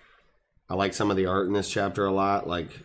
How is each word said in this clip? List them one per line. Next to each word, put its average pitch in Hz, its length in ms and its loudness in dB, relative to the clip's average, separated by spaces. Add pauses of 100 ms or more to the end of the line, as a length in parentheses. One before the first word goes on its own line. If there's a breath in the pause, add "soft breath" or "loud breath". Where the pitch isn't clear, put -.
(680 soft breath)
I 90 60 -4
like 98 180 2
some 104 180 0
of 95 60 2
the 92 100 2
art 95 200 2
in 101 60 0
this 98 160 0
chapter 101 360 -2
a 98 60 0
lot, 98 360 0
like 85 220 -4 (160)